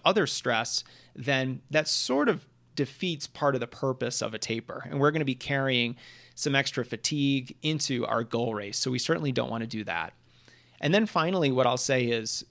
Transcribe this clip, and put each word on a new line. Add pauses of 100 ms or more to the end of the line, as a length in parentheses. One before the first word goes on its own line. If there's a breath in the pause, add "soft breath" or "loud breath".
other
stress, (320 loud breath)
then
that
sort
of (260)
defeats
part
of
the
purpose
of
a
taper.
And
we're
gonna
be
carrying (380 loud breath)
some
extra
fatigue
into
our
goal
race.
So
we
certainly
don't
wanna
do
that. (680 soft breath)
And
then
finally,
what
I'll
say
is,